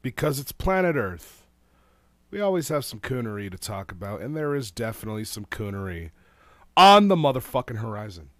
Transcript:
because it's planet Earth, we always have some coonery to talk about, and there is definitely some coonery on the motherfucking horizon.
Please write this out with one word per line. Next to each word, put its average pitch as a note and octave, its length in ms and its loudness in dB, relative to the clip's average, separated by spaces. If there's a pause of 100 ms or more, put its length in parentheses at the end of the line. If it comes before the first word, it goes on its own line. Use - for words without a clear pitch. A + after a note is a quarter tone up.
because C#3 380 -4
it's - 120 -12
planet F3+ 460 0
Earth, F#2 500 -6 (800)
we - 120 -6
always F#3 260 0
have D3 160 -2
some A2 160 -12
coonery G#2+ 500 -6
to F#2 80 -12
talk G2 360 -10
about, F#2+ 280 -10
and C#3+ 140 -8
there D3 180 -2
is B2+ 180 -4
definitely A2 520 -6
some G#2 220 -10
coonery F#2+ 680 -8 (640)
on G3+ 320 10
the F#3+ 80 6
motherfucking C3 640 -2
horizon. G#2 520 -10 (100)